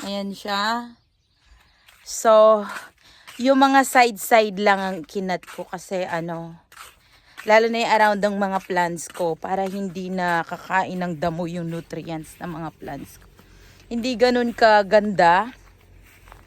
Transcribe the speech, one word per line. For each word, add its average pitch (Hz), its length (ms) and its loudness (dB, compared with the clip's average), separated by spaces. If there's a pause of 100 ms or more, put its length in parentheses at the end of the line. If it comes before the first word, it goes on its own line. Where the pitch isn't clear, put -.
Ayan 196 320 -8
siya. 220 580 -4 (1120)
So, 214 640 6 (720)
yung 262 240 4
mga 269 240 4
side-side 220 720 2
lang 202 240 2
ang 190 240 -6
kinat 185 400 -6
ko - 160 -14
kasi, 180 400 -8
ano, 165 560 -8 (880)
lalo 220 240 4
na 226 160 -2
yung 180 80 0
around 214 260 2
ng 202 160 -2
mga 190 300 -2
plants 175 400 -2
ko 165 320 -6
para 190 320 -4
hindi 185 400 -8
na 175 320 -2
kakain 185 560 -4
ng 175 240 -6
damo 170 240 -4
yung 170 240 -8
nutrients 165 720 -12
ng 175 80 -10
mga 156 200 -10 (120)
plants - 400 -16
ko. - 80 -20 (560)
Hindi 240 320 -6
ganun 247 320 2
kaganda. 208 1040 2 (920)